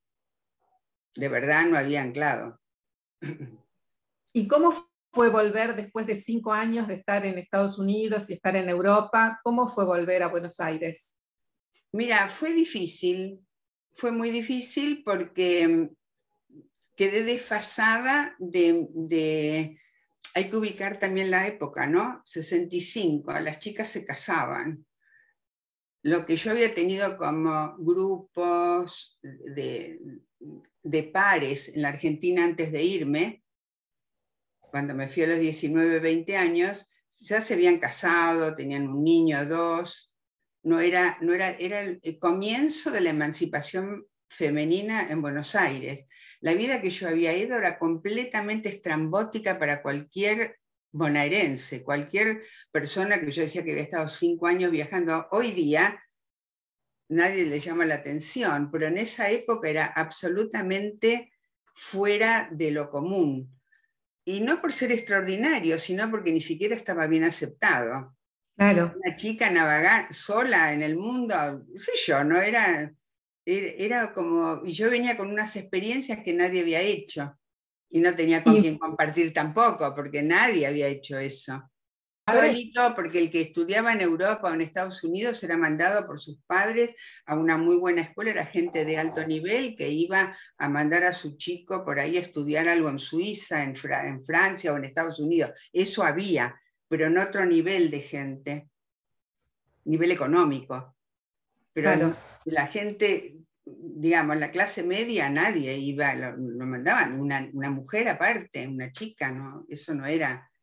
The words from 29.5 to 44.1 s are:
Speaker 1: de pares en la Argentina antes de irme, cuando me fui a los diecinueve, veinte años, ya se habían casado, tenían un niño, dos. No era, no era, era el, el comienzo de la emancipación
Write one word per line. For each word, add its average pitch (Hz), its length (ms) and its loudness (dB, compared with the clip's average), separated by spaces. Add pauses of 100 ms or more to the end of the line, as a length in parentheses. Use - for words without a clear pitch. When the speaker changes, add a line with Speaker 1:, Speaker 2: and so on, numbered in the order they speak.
Speaker 1:
de 156 200 0
pares 156 680 0
en 156 120 -6
la 147 80 0
Argentina 170 560 0
antes 165 260 -2
de 151 120 -2
irme, 170 600 0 (1160)
cuando 143 320 -6
me 135 160 -6
fui 165 140 0
a 165 40 2
los 165 120 2
diecinueve, 160 600 2
veinte 165 380 0
años, 175 500 0 (320)
ya 214 220 0
se 220 140 -2
habían 175 240 6
casado, 165 760 2
tenían 139 320 -4
un 139 160 -2
niño, 160 440 4
dos. 170 640 -4 (500)
No 165 160 4
era, 180 400 4
no 170 140 2
era, 185 180 0
era 185 300 -4
el, 180 220 -8
el 160 160 -8
comienzo 226 720 0
de 214 100 0
la 170 80 2
emancipación 156 960 -4 (240)